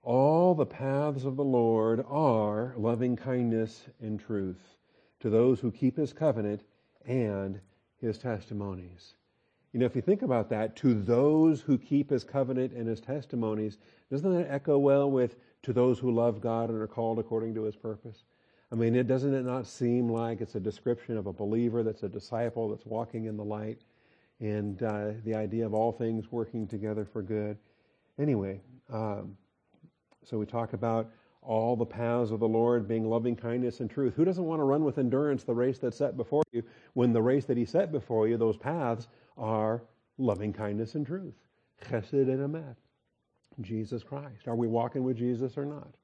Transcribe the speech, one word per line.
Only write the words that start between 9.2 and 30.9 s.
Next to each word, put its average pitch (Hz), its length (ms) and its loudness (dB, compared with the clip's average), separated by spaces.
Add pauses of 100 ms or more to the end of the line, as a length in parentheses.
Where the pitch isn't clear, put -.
You 117 80 -2
know, 127 60 4
if 117 100 -2
you 120 40 0
think 202 220 2
about 120 280 0
that, 110 260 -2
"to 127 180 4
those 139 640 4
who 135 160 2
keep 143 320 0
his 131 160 0
covenant 127 480 -2
and 117 160 -6
his 113 120 -4
testimonies," 110 760 -4 (320)
doesn't 156 240 0
that 170 180 0
echo 143 280 2
well 139 320 6
with 127 260 2 (280)
"to 123 100 -2
those 123 240 4
who 127 120 0
love 113 300 2
God 113 300 -2
and 110 100 -4
are 110 60 -4
called 113 320 -2
according 113 380 -4
to 107 80 -4
his 107 120 -4
purpose"? 110 480 -12 (460)
I 117 60 -4
mean, 117 180 4
it, 123 140 4
doesn't 131 260 2
it 131 100 -2
not 127 220 -4
seem 120 420 0
like 113 320 -2
it's 110 140 -8
a 104 60 -4
description 117 560 -4
of 101 100 -4
a 98 60 -6
believer 113 500 0
that's 110 200 -4
a 104 60 -4
disciple 113 600 -4
that's 107 180 -8
walking 113 380 -6
in 107 120 -6
the 104 80 -8
light, 107 360 -6 (600)
and, 104 420 -4
uh, 104 300 -2 (120)
the 110 100 -4
idea 110 320 -2
of 104 80 -4
all 113 160 2
things 113 400 -4
working 113 360 -4
together 107 380 -4
for 104 180 -8
good? 104 360 -4 (600)
Anyway, 101 420 0 (300)
um, 104 460 -6 (920)
so 117 80 -6
we 107 80 -2
talk 117 300 -4
about 113 360 0 (300)